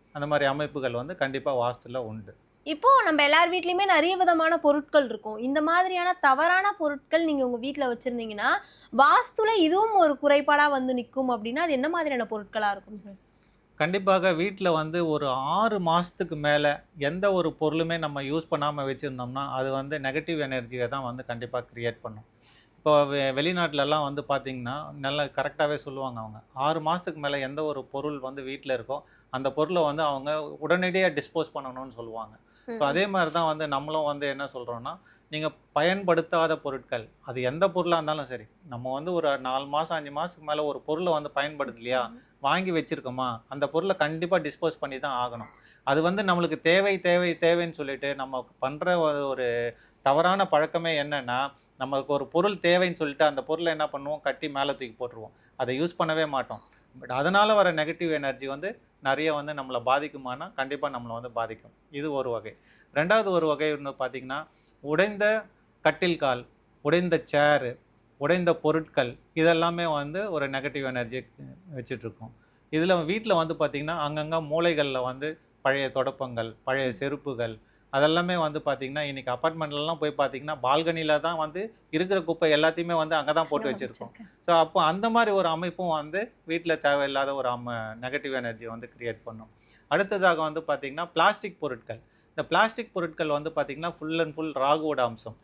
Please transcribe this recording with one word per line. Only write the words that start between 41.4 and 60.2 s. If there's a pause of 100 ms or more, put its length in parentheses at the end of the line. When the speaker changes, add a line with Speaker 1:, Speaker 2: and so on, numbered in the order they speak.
Speaker 2:
ம். (240)
Speaker 1:
வாங்கி
வச்சிருக்கோமா,
அந்த
பொருளை
கண்டிப்பா
டிஸ்போஸ்
பண்ணி
தான்
ஆகணும். (320)
அது
வந்து
நம்மளுக்கு
தேவை,
தேவை,
தேவைன்னு
சொல்லிட்டு
நம்ம (120)
பண்ற
ஒரு,
ஒரு (540)
தவறான
பழக்கமே
என்னன்னா, (400)
நம்மளுக்கு
ஒரு
பொருள்
தேவைன்னு
சொல்லிட்டு
அந்த
பொருளை
என்ன
பண்ணுவோம்,
கட்டி
மேல
தூக்கி
போட்டுருவோம். (220)
அதை
யூஸ்
பண்ணவே
மாட்டோம். (340)
But
அதனால
வர
நெகட்டிவ்
எனர்ஜி
வந்து (340)
நிறைய
வந்து
நம்மளை
பாதிக்குமானா,